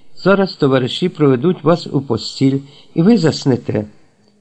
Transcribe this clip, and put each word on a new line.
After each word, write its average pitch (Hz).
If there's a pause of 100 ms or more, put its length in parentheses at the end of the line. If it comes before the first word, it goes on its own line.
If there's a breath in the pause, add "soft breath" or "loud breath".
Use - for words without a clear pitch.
(160 soft breath)
Зараз 190
товариші 135
проведуть 147
вас 170
у 143
постіль, 135 (360 loud breath)
і 165
ви 165
заснете». 120 (560)